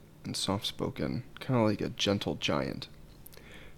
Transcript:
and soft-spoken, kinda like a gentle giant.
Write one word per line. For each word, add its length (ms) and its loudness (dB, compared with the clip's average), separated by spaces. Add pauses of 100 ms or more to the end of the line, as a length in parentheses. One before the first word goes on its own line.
(260)
and 100 -4
soft-spoken, 880 0 (160)
kinda 220 4
like 200 6
a 80 0
gentle 460 2
giant. 520 0 (920)